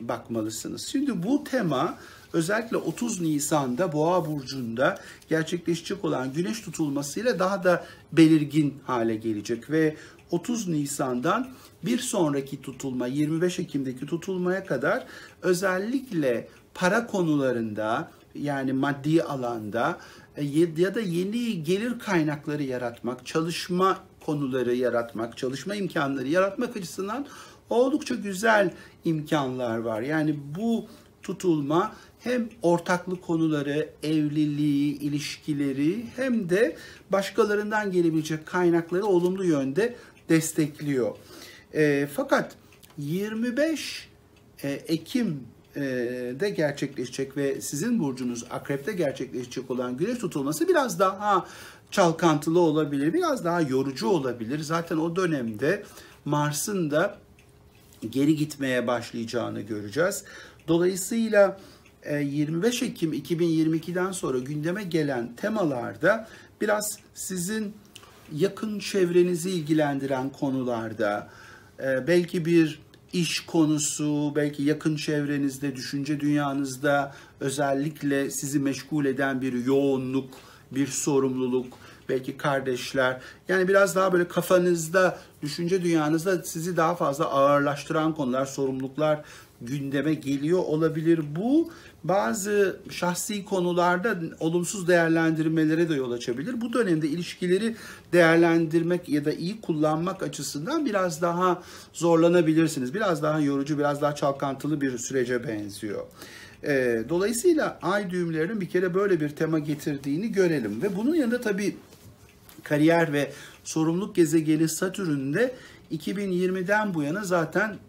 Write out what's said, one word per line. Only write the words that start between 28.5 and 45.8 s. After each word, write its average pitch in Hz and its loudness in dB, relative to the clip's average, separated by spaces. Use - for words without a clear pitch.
imkanlar 135 0
var. 113 -2
Yani 151 0
bu 226 0
tutulma 175 0
hem 233 -2
ortaklı 175 0
konuları, 156 0
evliliği, 147 0
ilişkileri 143 -2
hem 233 -2
de 220 2
başkalarından 208 0
gelebilecek 160 0
kaynakları 175 2
olumlu 185 2
yönde 151 2
destekliyor. 147 0
E, 143 2
fakat 269 0
yirmi 214 -4
beş, - -2
e, 143 -4
Ekim, 160 -2
e, 143 -4